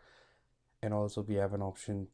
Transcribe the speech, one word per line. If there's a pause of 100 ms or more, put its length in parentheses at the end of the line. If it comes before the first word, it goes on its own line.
(800)
And
also
we
have
an
option